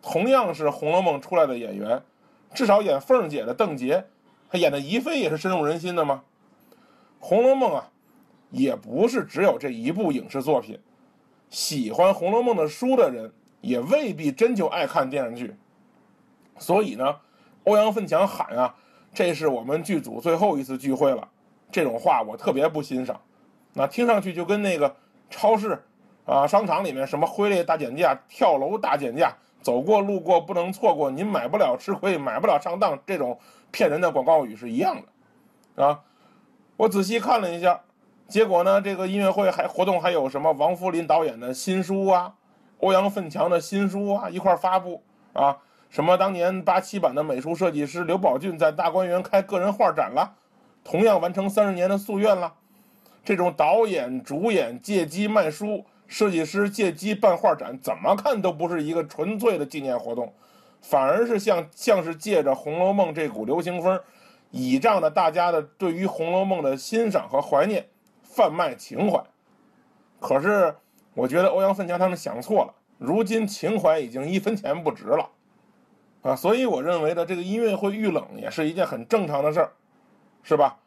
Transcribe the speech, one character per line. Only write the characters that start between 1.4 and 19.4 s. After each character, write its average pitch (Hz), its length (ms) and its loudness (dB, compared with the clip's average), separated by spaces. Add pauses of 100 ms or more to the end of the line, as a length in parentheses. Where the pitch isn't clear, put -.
的 127 120 -4
演 107 180 -8
员， 110 260 -2 (520)
至 262 100 -2
少 208 160 6
演 156 180 0
凤 247 240 2
儿 160 60 -4
姐 139 160 -6
的 120 80 -4
邓 165 240 -2
婕， 139 280 0 (460)
她 185 80 -2
演 160 140 2
的 143 80 -4
宜 160 180 -4
妃 311 220 -4
也 190 80 -2
是 156 80 -2
深 185 160 -4
入 170 100 0
人 156 160 0
心 175 160 -6
的 160 120 0
嘛。 135 160 -2 (960)
《红 208 240 2
楼 262 120 6
梦》 254 200 2
啊， - 160 -6 (640)
也 127 200 0
不 139 340 0
是 240 160 -2
只 - 180 -4
有 160 160 2
这 139 100 -6
一 120 220 -6
部 175 220 -2
影 113 180 -6
视 135 100 -4
作 135 200 0
品， 110 180 -16 (720)
喜 127 400 -6
欢 180 220 4
《红 185 180 -2
楼 226 100 2
梦》 240 180 0
的 151 100 0
书 247 260 -2
的 202 160 4
人 110 220 -12 (280)
也 123 200 -2
未 214 340 0
必 147 160 -2
真 233 240 2
就 190 140 0
爱 160 180 -2
看 135 240 -2
电 131 180 -4
视 113 60 -10
剧。 117 220 -12 (1000)
所 190 260 0
以 131 120 -4
呢， 131 220 -2 (480)
欧 208 120 4
阳 214 160 4
奋 196 140 -4
强 160 200 2
喊 - 300 -6
啊 123 200 0 (360)
，“这 175 220 0
是 151 140 0